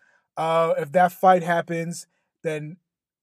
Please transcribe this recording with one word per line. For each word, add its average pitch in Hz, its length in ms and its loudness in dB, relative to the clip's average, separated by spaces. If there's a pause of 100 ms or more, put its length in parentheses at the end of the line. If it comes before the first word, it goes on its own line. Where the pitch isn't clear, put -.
(360)
Uh, 165 420 0
if 151 140 -6
that 180 200 2
fight 185 300 4
happens, 170 640 -4 (360)
then 151 340 -8 (460)